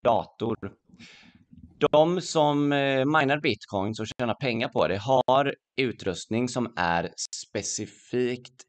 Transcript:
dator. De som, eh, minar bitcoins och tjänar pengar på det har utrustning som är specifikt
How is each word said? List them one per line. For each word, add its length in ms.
dator. 520
De 300
som, 520
eh, 320
minar 360
bitcoins 580
och 80
tjänar 260
pengar 360
på 180
det 100
har 580
utrustning 720
som 280
är 320
specifikt 1200